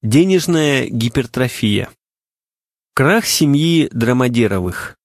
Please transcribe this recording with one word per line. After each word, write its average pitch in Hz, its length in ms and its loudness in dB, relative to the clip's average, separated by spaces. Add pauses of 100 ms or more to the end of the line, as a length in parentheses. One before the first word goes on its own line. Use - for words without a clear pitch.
Денежная 156 840 2
гипертрофия. 117 1040 -2 (1040)
Крах 185 320 2
семьи 151 640 2
Драмадеровых. 117 1160 -2